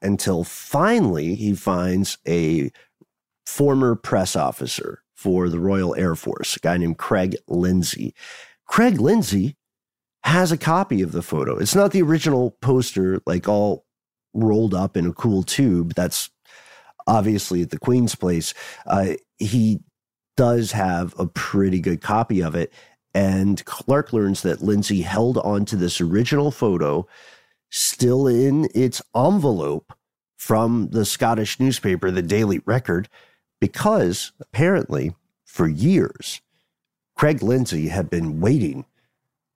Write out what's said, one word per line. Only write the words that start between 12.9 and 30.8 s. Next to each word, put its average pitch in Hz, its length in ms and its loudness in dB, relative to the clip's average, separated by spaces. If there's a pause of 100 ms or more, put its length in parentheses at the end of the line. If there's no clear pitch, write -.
like, 87 220 -2
all 104 380 0 (480)
rolled 110 420 2
up 92 200 -2
in 87 120 0
a 85 60 -2
cool 101 280 0
tube. 87 540 0
That's - 340 -4 (800)
obviously 101 560 0
at 80 80 -6
the 76 80 -8
Queen's 123 360 2
place. 87 380 -2 (320)
Uh, 95 280 0 (260)
he 110 400 2 (580)
does 120 360 2
have 90 460 -2
a 92 60 -2
pretty 95 540 0
good 82 220 -2
copy 107 400 0
of 80 140 -4
it. 85 160 -4 (420)
And 95 520 0
Clark - 480 -2
learns 101 280 0
that 87 220 -2
Lindsay 101 380 0
held 110 380 0
on 101 260 -2
to 113 100 -6
this 87 240 -2
original 120 500 0
photo 87 560 0 (640)
still 127 560 0
in 135 480 2
its 127 280 0 (120)
envelope 120 800 0 (440)
from 113 540 0